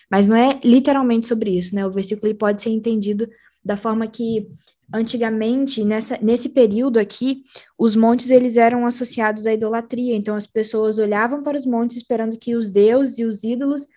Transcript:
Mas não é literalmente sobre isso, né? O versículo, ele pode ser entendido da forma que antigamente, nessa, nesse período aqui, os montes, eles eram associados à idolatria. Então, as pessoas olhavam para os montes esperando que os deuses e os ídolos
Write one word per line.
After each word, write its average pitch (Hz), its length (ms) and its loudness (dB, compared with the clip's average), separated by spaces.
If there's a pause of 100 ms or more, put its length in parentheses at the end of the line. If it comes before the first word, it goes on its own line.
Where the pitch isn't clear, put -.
(100)
Mas 196 180 4
não 220 80 4
é 269 260 2
literalmente 254 640 4
sobre 220 300 -2
isso, 180 180 -4
né? 196 120 -2
O 190 40 -2
versículo, 196 380 -4
ele 214 80 -2
pode 208 240 0
ser - 80 -4
entendido 220 580 -2 (380)
da 202 140 -4
forma 220 280 -4
que 220 400 -6 (460)
antigamente, 226 880 -2
nessa, 214 360 -2
nesse 233 320 0
período 233 480 2
aqui, 247 460 -4 (340)
os 220 180 2
montes, 233 340 2
eles 247 280 4
eram 240 280 4
associados 220 600 -4
à 220 80 0
idolatria. 233 600 -4
Então, 214 220 -4
as 208 100 -8
pessoas 214 520 -2
olhavam 220 440 0
para 285 140 -4
os 277 80 -6
montes 240 320 -2
esperando 226 420 -4
que 233 160 -6
os 226 140 -2
deuses 220 500 4
e 233 60 -2
os 220 180 -6
ídolos 277 440 -4 (100)